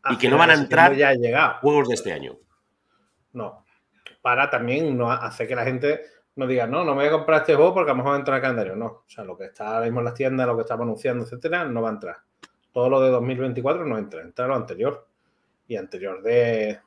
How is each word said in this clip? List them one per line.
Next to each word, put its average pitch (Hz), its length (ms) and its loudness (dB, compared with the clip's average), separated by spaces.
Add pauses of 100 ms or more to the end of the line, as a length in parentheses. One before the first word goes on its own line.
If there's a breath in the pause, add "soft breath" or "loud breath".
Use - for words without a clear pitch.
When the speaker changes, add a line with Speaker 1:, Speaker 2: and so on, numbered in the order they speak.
Speaker 1:
a 135 100 0
Speaker 2:
Y 117 60 -2
que 127 100 2
no 135 80 4
Speaker 1:
finales - 20 6
Speaker 2:
van 165 120 8
a - 40 8
Speaker 1:
de 151 40 4
septiembre 143 60 0
Speaker 2:
entrar 147 320 6
Speaker 1:
ya 139 140 6
ha 135 40 6
llegado. 120 460 0
Speaker 2:
juegos 143 280 2
de 120 60 0
este 101 180 -6
año. 69 240 -12 (960)
Speaker 1:
No. 107 320 -14 (580 soft breath)
Para 127 280 2
también 131 480 -2
no 120 140 0
hacer 113 340 -4
que 127 80 -4
la 120 100 -2
gente 135 380 -2 (320 soft breath)
no 135 140 -4
diga, 123 180 0
"No, 147 180 -2
no 139 120 0
me 139 80 0
voy 147 40 2
a 156 40 2
comprar 156 300 2
este 156 120 4
juego 165 200 6
porque 160 180 2
a - 20 2
lo 127 80 0
mejor 139 160 0
entra 135 160 -2
en - 40 0
el 123 40 -2
calendario". 113 320 -2
No. 113 120 -6
O - 200 -14
sea, - 160 -20
lo 92 160 -14
que 95 60 -14
está 107 240 -12
ahora 113 160 -2
mismo 117 160 -2
en 120 60 -4
las 120 80 -6
tiendas, 131 340 -2
lo 117 80 0
que 117 60 -2
estamos 117 220 -6
anunciando, 120 400 -4
etcétera, 160 400 -6
no 117 160 -4
va 113 100 -2
a - 20 -6
entrar. 92 240 -12 (560)
Todo 127 180 2
lo 135 100 4
de 131 100 4
dos 123 120 2
mil 127 160 -4
veinticuatro 131 460 -2
no 127 140 -4
entra, 101 240 -10
entra - 260 -6
lo 135 80 -2
anterior. 117 500 -6 (600)
Y 113 80 -8
anterior 95 460 -10
de 113 640 0